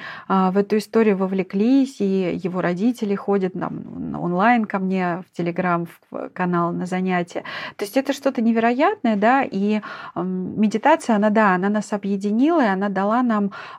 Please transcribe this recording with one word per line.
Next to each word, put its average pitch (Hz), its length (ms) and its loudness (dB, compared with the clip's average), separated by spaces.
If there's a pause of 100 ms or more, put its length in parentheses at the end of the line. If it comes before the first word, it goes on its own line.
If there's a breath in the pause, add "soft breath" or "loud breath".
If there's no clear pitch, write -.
(280 loud breath)
а, 190 240 4
в 190 40 -2
эту 202 200 2
историю 214 400 2
вовлеклись, 196 840 2
и 190 440 0
его 180 160 -4
родители 196 560 0
ходят 196 380 0
там - 240 -6 (360)
н-, 147 60 -6
онлайн 202 460 2
ко 202 120 -4
мне 185 480 -2
в - 140 -10
Telegram, 175 460 0
в, - 300 -18
в - 140 -8
канал 175 420 0
на 175 140 -4
занятия. 180 560 -2 (340 loud breath)
То 214 80 -6
есть 202 120 -8
это 269 160 0
что-то 269 280 -2
невероятное, 233 760 2
да, 240 260 4
и, 208 380 -2 (340 loud breath)
м, 185 460 -4
медитация, 220 560 2
она, 208 140 2
да, 208 260 4
она 190 140 0
нас 208 220 -2
объединила, 208 680 0
и 220 60 4
она 196 200 0
дала 202 360 0
нам 208 260 2 (280 loud breath)